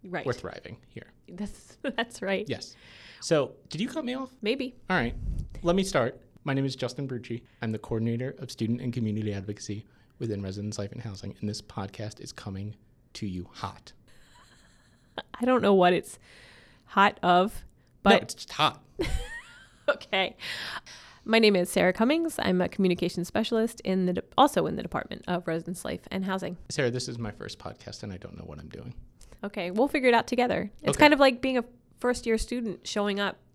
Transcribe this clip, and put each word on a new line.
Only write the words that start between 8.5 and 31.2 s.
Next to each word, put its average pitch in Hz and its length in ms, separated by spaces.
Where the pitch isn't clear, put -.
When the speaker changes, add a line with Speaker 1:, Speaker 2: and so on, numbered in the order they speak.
Speaker 2:
student 120 320
and 123 100
community 107 420
advocacy 101 520
within 107 240
Residence 101 380
Life 101 120
and 120 100
Housing, 101 380
and 107 100
this 104 120
podcast - 600
is - 100
coming 101 440
to - 140
you 90 260
hot. - 400
Speaker 1:
I 240 60
don't 254 160
know 202 140
what 180 180
it's - 240
hot - 360
of, 180 320
Speaker 2:
No, - 580
Speaker 1:
but 190 120
Speaker 2:
it's - 100
just - 200
hot. - 280
Speaker 1:
<laughs> - 80
Okay. - 460
My 226 140
name 214 160
is 180 140
Sarah 185 220
Cummings. 302 480
I'm 185 220
a 175 80
communications 180 580
specialist 220 540
in 185 240
the 180 80
de-, 185 80
also 202 300
in 160 100
the - 60
Department - 440
of 175 200
Residence 165 360
Life - 180
and 190 120
Housing. 190 320
Speaker 2:
Sarah, 131 220
this 123 180
is 120 100
my 110 120
first - 280
podcast, - 440
and 104 100
I 92 40
don't 85 200
know 87 80
what 78 140
I'm - 100
doing. - 240
Speaker 1:
Okay, 202 280
we'll 220 180
figure 262 180
it 247 80
out 226 120
together. 240 440
It's - 100
Speaker 2:
Okay. - 80
Speaker 1:
kind 302 140
of 277 60